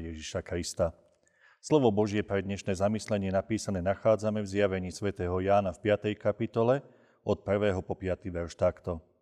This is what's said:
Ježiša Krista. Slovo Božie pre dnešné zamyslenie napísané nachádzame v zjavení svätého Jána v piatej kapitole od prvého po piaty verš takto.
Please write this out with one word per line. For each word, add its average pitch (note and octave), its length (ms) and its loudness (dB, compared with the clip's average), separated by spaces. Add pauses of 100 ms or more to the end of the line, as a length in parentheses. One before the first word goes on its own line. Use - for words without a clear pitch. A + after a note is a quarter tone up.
Ježiša E2 400 -8
Krista. F2 480 -2 (640)
Slovo C#3 320 4
Božie G#2 320 2
pre G2 240 -2
dnešné F#2+ 320 -4
zamyslenie G2+ 560 -2
napísané G2 480 -2
nachádzame G#2+ 560 2
v G#2 80 -4
zjavení F#2+ 480 0
svätého F#2 480 -4
Jána G2 320 2
v - 80 -20
piatej G#2 320 2
kapitole A#2 640 0 (480)
od G#2 160 0
prvého G2 400 0
po - 160 -8
piaty F#2 320 -6
verš E2+ 240 -6
takto. F2+ 480 -2 (200)